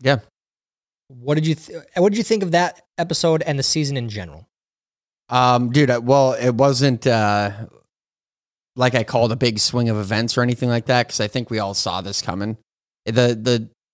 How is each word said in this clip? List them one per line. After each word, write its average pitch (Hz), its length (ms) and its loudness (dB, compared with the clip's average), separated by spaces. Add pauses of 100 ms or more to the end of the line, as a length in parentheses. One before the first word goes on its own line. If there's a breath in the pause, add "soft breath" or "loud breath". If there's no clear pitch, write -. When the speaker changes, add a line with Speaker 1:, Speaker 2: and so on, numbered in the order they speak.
Speaker 1:
Yeah. 131 180 2 (920)
Speaker 2:
What 131 280 -4
did 156 100 0
you 160 80 0
th-, 156 240 -12 (180)
what 180 140 4
did 202 80 -2
you 226 60 -2
think 214 180 0
of 175 100 -2
that 175 280 0 (180)
episode 165 440 0
and 151 160 -2
the 135 40 -2
season 143 340 -2
in 120 120 -4
general? 90 380 -12 (840)
Speaker 1:
Um, 123 420 2
dude, 135 200 4
I, 120 80 2
well, 131 340 4
it 120 220 0
wasn't, 131 520 2
uh, 104 460 2 (1200)
like 123 200 0
I 117 100 0
called 117 280 0
a - 40 -2
big 117 240 0
swing 120 300 0
of 110 80 0
events 107 380 -2
or 123 60 2
anything 123 260 -2
like 117 180 -2
that, 123 220 0
'cause - 120 -6
I 107 80 -2
think 120 220 -6
we 110 100 -2
all 98 140 -4
saw 92 260 -4
this 95 200 -8
coming. 104 360 -6 (500)
The, 120 340 2
the 117 280 -2 (260)